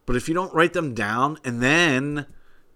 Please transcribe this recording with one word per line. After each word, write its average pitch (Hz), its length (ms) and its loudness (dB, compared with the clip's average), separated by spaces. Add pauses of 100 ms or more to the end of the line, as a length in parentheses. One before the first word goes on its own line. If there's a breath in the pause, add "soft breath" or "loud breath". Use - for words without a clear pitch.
but 123 100 0
if 123 100 -4
you 165 80 -2
don't 185 200 -4
write 165 180 4
them 160 220 -2
down 117 500 -2
and 120 180 -2
then, 147 640 2 (520 soft breath)